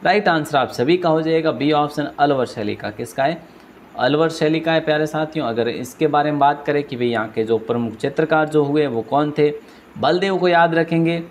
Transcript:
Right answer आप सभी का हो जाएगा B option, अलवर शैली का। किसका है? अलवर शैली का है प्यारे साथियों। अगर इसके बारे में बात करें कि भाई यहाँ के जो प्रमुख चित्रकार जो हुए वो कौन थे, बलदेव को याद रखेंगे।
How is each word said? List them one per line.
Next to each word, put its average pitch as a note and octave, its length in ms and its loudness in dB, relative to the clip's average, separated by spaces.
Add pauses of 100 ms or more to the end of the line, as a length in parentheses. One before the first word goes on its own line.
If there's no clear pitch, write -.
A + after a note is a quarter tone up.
Right G3+ 240 2
answer D#3 300 0
आप B2+ 140 0
सभी D3 260 2
का F3 120 0
हो D#3+ 120 2
जाएगा D#3+ 300 0
B C3+ 200 0
option, D3 380 -2 (100)
अलवर C#3+ 260 2
शैली G#2 300 -6
का। G#2+ 140 -10
किसका A#2+ 340 -6
है? D#3+ 180 -2 (580)
अलवर D3 300 2
शैली D#3+ 300 0
का D#3+ 120 -2
है D#3+ 80 2
प्यारे D#3 260 0
साथियों। D3+ 420 -4
अगर A#2 200 0
इसके B2 400 -4
बारे D3 240 2
में D3 80 -2
बात C#3+ 260 2
करें C#3+ 180 0
कि C#3 120 -10
भाई A#2+ 120 0
यहाँ A2 200 0
के A2+ 160 -2
जो A2+ 140 2
प्रमुख A#2 380 -2
चित्रकार D#3 540 0
जो D3+ 140 2
हुए C#3+ 240 0
वो A#2 140 -4
कौन D3 360 0
थे, D3 160 2 (440)
बलदेव F3+ 400 0
को F3+ 100 2
याद E3+ 280 4
रखेंगे। E3 560 0